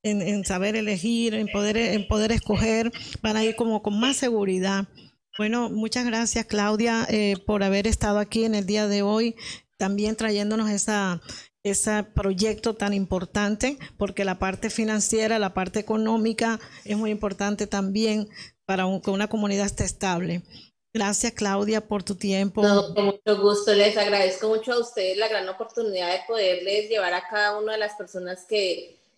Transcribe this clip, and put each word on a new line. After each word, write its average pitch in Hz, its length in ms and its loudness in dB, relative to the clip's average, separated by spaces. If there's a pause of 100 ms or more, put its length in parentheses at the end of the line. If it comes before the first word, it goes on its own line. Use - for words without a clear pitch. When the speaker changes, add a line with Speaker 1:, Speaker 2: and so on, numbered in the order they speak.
Speaker 1:
en, 208 200 0
en 196 220 -2
saber 196 320 -2
elegir, 220 600 0
en 220 120 -2
poder, 208 300 0
en 208 300 0
poder 214 240 2
escoger, 220 600 2 (300)
van 214 160 0
a 220 80 2
ir 220 100 0
como 220 280 0
con 208 160 0
más 262 180 2
seguridad. 196 720 0 (500)
Bueno, 220 320 0
muchas 220 360 -2
gracias, 226 420 0
Claudia, 214 640 2
eh, 208 260 2 (100)
por 214 160 0
haber 196 240 2
estado 208 320 2
aquí 208 260 0
en 226 120 2
el 202 100 0
día 208 220 0
de 202 160 2
hoy, 226 320 2 (420)
también 208 380 0
trayéndonos 214 560 0
esa, 202 500 0 (420)
ese 208 400 0
proyecto 214 720 -2
tan 202 200 -2
importante, 202 840 -2 (200)
porque 196 280 -2
la 185 140 -2
parte 190 320 -4
financiera, 220 640 0
la 196 160 0
parte 185 260 -2
económica 220 800 0 (260)
es 208 120 -4
muy 214 140 -2
importante 202 560 -4
también 208 600 0 (380)
para 185 220 0
un, 190 120 -2
que 202 120 -2
una 202 180 0
comunidad 202 380 0
esté - 160 -4
estable. 175 580 -2 (500)
Gracias, 214 420 0
Claudia, 208 540 0
por 208 140 -2
tu 190 140 -6
tiempo. 196 480 0
Speaker 2:
No, 202 320 4
con 202 100 2
mucho 202 340 2
gusto. 208 360 6
Les 208 220 6
agradezco 202 500 2
mucho 220 260 0
a 240 60 2
ustedes 190 380 -2
la 220 100 0
gran 202 200 -2
oportunidad 190 640 -4
de 185 160 -2
poderles 202 640 0
llevar 196 240 0
a 185 160 -4
cada 208 300 0
una 214 140 -2
de 220 40 -4
las 208 160 -4
personas 185 560 -10
que 196 480 -2 (200)